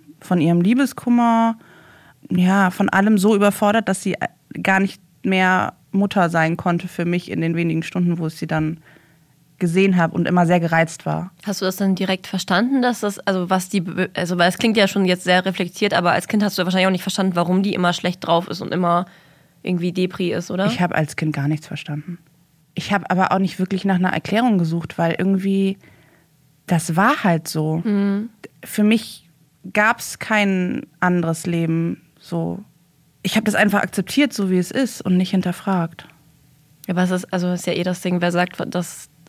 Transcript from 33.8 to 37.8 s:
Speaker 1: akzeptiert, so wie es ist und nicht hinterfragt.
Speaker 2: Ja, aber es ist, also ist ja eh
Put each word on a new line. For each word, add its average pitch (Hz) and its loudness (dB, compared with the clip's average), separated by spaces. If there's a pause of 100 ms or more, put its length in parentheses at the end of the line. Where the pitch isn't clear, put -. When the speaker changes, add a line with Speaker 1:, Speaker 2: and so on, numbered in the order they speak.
Speaker 1:
akzeptiert, 262 0
so 196 -2
wie 185 2
es 175 -2
ist - -4
und 180 0
nicht 185 0
hinterfragt. 180 -2 (800)
Speaker 2:
Ja, 180 -4
aber 180 0
es 185 0
ist, 185 -4
also 180 -2
ist 180 -6
ja 175 -2
eh 170 -2